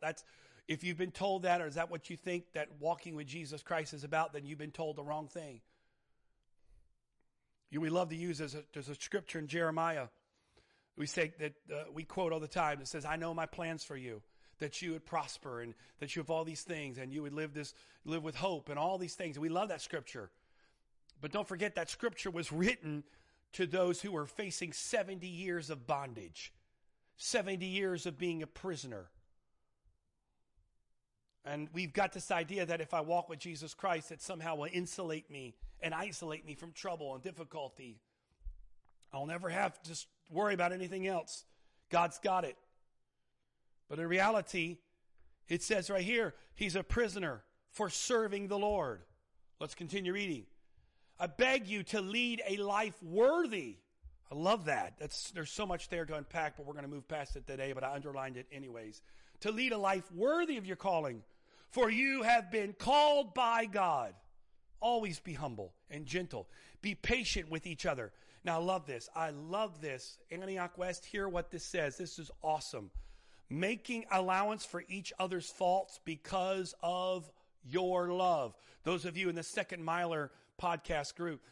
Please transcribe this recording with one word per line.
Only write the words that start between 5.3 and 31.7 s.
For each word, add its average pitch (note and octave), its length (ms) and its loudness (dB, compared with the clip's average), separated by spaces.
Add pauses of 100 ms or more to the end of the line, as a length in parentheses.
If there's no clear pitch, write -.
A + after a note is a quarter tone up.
You, D3 100 -2
we D#3+ 80 0
love F3 200 2
to D#3+ 80 -6
use E3 240 -2
as D3 160 -6
a, D3+ 160 -10
there's C#3 160 -10
a D3 80 -8
scripture - 420 -4
in D3+ 80 -6
Jeremiah. D#3+ 600 0 (880)
We D3 100 -2
say D#3+ 320 0
that, D3+ 140 -4 (200)
uh, D3+ 120 -4 (100)
we E3 80 -8
quote E3 300 0
all D#3+ 80 0
the D3+ 80 -6
time. D3+ 320 2
It C3 80 -10
says, D3 160 -6
"I D3+ 100 0
know E3 180 -2
my E3 140 -2
plans E3 380 -4
for C#3+ 120 -10
you, A#2 260 -8 (360)
that D3 240 -6
you E3+ 100 -2
would D#3+ 140 -6
prosper C3+ 560 -4
and A#2 120 -8 (240)
that C#3+ 160 -6
you E3 60 -2
have D3+ 100 -4
all D#3+ 140 2
these D#3+ 180 -8
things D3 360 -6
and C3 140 -8
you D3+ 100 -4
would C#3+ 100 -6
live D3+ 200 -4
this, D3 220 -8 (300)
live D#3 180 -2
with D3+ 140 -4
hope D#3 320 0
and C#3+ 100 -2
all F3+ 200 2
these F3 160 -4
things." D#3 240 -6
We D#3 100 0
love F#3+ 220 2
that D#3 100 -4
scripture. - 500 -8 (880)
But - 140 -6
don't G3+ 160 0
forget G3 280 0
that E3 120 -2
scripture G3+ 420 -2
was E3+ 220 -4
written D#3 520 2 (500)
to F#3 120 2
those F3 360 4
who G3 100 -4
were D3+ 140 0
facing F3 480 -6
seventy F#3+ 540 -2
years F3 420 -2
of B2+ 160 -8
bondage, B2 680 -4 (640)
seventy F#3+ 500 0
years F#3 380 0
of D#3 140 -4
being E3 240 0
a D3 40 -4
prisoner. C3 600 -6 (2500)
And D3+ 280 -6